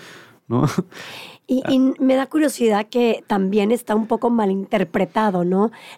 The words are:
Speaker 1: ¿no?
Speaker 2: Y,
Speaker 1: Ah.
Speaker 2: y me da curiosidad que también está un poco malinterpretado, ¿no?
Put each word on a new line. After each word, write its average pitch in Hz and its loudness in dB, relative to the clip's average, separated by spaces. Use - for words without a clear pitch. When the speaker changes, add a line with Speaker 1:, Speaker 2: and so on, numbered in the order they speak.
Speaker 1:
¿no? 123 0
Speaker 2:
Y, 254 0
Speaker 1:
Ah. - -2
Speaker 2:
y 262 4
me 262 2
da 269 0
curiosidad 233 0
que 240 0
también 202 0
está 226 -2
un 214 0
poco 226 0
malinterpretado, 196 0
¿no? 190 2